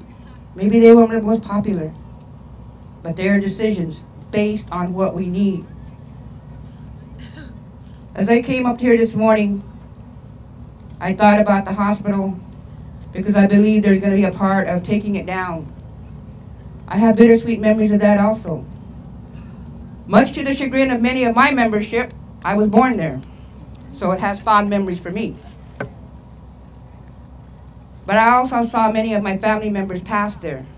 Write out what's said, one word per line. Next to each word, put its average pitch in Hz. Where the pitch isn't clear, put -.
Maybe 208
they 226
weren't 233
the 226
most 214
popular, 202
but 165
they 185
are 202
decisions 196
based 208
on 180
what 190
we 185
need. 185
As 196
I 240
came 254
up 240
here 240
this 226
morning, 214
I 180
thought 208
about 196
the 190
hospital 202
because 202
I 202
believe 208
there's 196
gonna 196
be 196
a 185
part 190
of 175
taking 208
it 165
down. 180
I 180
have 220
bittersweet 226
memories 214
of 202
that 208
also. 202
Much 226
to 294
the 277
chagrin 269
of 240
many 254
of 233
my 277
membership, 233
I 185
was 208
born 233
there. 151
So 180
it 185
has 202
fond 208
memories 196
for 175
me. 208
But 196
I 220
also 247
saw 226
many 220
of 208
my 190
family 214
members 190
pass 208
there. 139